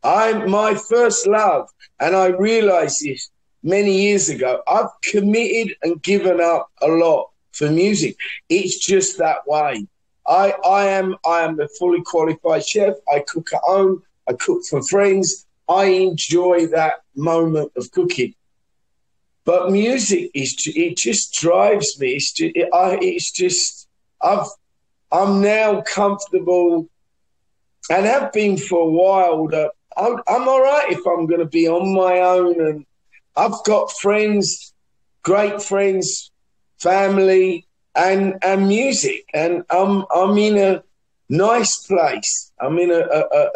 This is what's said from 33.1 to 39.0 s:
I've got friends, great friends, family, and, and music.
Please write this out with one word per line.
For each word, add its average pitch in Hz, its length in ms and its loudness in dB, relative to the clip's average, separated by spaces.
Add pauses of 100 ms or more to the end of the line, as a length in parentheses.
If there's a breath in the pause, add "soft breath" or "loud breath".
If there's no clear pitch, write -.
I've 208 300 -2
got 214 260 2
friends, 208 840 -2 (500)
great 208 380 0
friends, 196 680 -2 (500)
family, 190 840 2 (300)
and, 190 480 0
and 196 240 2
music. 214 680 -2